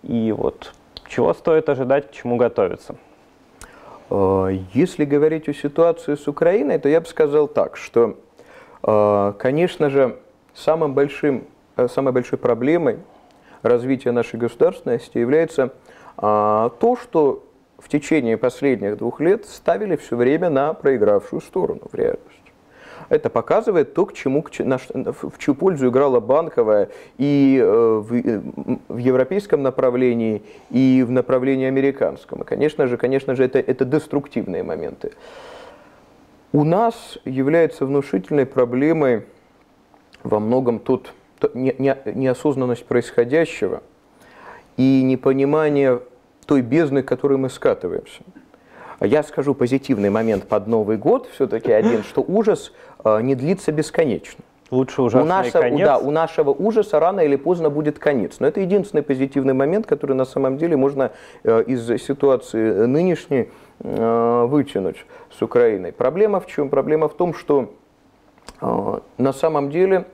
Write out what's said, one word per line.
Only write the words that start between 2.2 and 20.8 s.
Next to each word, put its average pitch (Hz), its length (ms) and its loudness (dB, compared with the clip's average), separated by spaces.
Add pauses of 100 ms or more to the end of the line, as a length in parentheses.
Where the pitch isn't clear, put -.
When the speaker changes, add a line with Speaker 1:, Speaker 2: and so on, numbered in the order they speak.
Speaker 1:
готовиться? 113 580 -2 (1160)
Speaker 2:
Э, 95 400 2 (240)
если 151 320 0
говорить 151 420 0
о 143 60 -6
ситуации 160 600 0
с 143 140 -8
Украиной, 180 500 0
то 139 120 0
я 160 100 4
бы 165 60 -14
сказал 147 420 2
так, - 300 -2
что, - 400 0 (640)
э, 104 560 2
конечно 151 500 0
же, 135 300 2 (340)
самым 156 400 -2
большим, 143 520 -2 (340)
э, 123 100 2
самой 135 240 -2
большой 127 260 -2
проблемой 123 600 0 (640)
развития 123 500 0
нашей 117 260 -4
государственности 123 800 -2
является, 131 560 0 (460)
а, 107 500 2 (120)
то, 240 160 2
что 147 500 0 (320)
в - 100 -20
течение 139 480 0
последних 110 640 -2
двух 117 220 -6
лет 190 260 0
ставили 185 500 -2
все - 200 -8
время 151 340 2
на 143 240 0
проигравшую 107 680 0